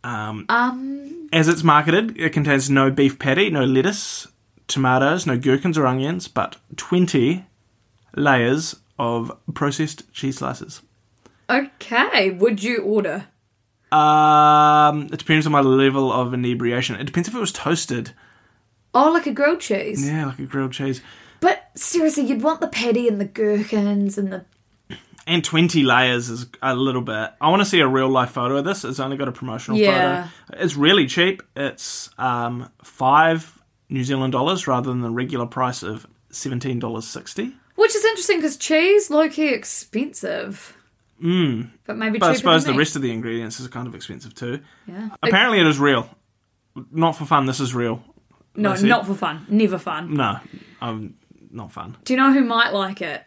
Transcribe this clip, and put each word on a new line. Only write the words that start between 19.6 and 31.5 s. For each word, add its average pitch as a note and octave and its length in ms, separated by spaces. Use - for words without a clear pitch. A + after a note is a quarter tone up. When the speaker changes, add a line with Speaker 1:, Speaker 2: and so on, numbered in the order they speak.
Speaker 2:
cheese? D3+ 440
Speaker 1:
Yeah, D3+ 200
like C3 140
a C#3 60
grilled C3 280
cheese. C3+ 280
Speaker 2:
But - 360
seriously, D#4 500
you'd A3+ 160
want D#4 200
the D#4+ 60
patty A#3+ 400
and G#3 140
the G3 40
gherkins G#3 920
and G3 160
the F#3 120
Speaker 1:
And E3+ 180
twenty D#3+ 400
layers B2 460
is A#2+ 180
a C3 140
little B2+ 260
bit. A2 380
I D3+ 100
wanna G3 160
see F#3+ 140
a C#3+ 80
real C3 220
life B2 220
photo B2+ 260
of C#3+ 80
this. G3 180
It's B2+ 160
only C3+ 180
got C#3 100
a B2+ 40
promotional B2+ 480
Speaker 2:
Yeah. F3+ 480
Speaker 1:
photo. - 140
It's D3+ 120
really D#3 320
cheap. F#3 340